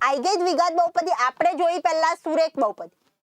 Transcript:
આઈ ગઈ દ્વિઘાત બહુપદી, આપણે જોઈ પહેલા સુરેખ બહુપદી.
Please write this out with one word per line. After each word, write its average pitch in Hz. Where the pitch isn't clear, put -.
આઈ 277
ગઈ 381
દ્વિઘાત 339
બહુપદી, 349
આપણે 320
જોઈ 349
પહેલા 320
સુરેખ 320
બહુપદી. 196